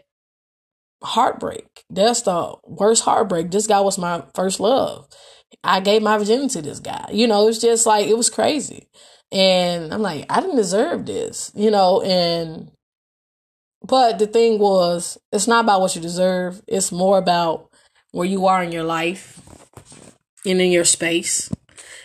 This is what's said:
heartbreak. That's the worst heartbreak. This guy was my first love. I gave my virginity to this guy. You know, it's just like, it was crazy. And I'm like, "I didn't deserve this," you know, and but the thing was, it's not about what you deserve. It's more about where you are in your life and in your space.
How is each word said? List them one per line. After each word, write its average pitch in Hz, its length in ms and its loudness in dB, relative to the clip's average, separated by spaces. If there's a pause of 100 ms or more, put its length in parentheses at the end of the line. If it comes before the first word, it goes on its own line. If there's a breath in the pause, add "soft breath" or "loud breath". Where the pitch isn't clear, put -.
(1040)
heartbreak. - 880 -4
That's 208 320 0
the 170 420 -4
worst 202 400 0
heartbreak. 180 460 0
This 208 160 -2
guy 202 140 4
was 196 160 0
my 175 280 -6 (100)
first 185 260 -2
love. 214 480 0 (540 loud breath)
I 190 180 2
gave 202 220 2
my 214 160 2
virginity 226 360 0
to 160 80 -6
this - 180 -12
guy. - 320 -12
You 220 140 2
know, 214 220 4
it's 226 100 0
just 233 280 2
like, 214 200 2
it 214 100 2
was 247 140 0
crazy. 226 580 -4 (440 soft breath)
And 180 600 0
I'm 214 80 -4
like, 165 260 -6
"I 185 120 0
didn't 349 160 -4
deserve 214 500 -2
this," - 480 -8
you 214 160 0
know, 190 320 2
and 170 680 -4 (1160)
but 240 320 2
the 208 80 2
thing 226 320 2
was, 180 600 0 (120)
it's 202 160 -2
not 233 180 4
about 202 180 4
what 185 120 -2
you 175 60 -8
deserve. 180 680 -2
It's 190 240 -4
more 190 280 2
about 175 500 0 (440 soft breath)
where 175 140 -4
you 190 200 0
are 185 160 4
in 170 100 -6
your 165 120 -6
life 165 560 -4 (1080)
and 185 140 2
in 180 120 4
your 170 120 4
space. - 640 -2 (540 loud breath)